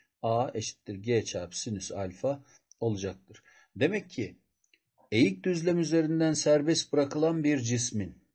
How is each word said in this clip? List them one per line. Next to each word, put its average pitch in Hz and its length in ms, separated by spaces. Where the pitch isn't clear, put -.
A 117 320
eşittir 110 420
G 107 280
çarpı 87 360
sinüs 101 320
alfa 98 520
olacaktır. 101 640
Demek 170 340
ki - 260
eğik 180 320
düzlem 175 360
üzerinden 160 540
serbest 151 600
bırakılan 151 500
bir 147 160
cismin 117 560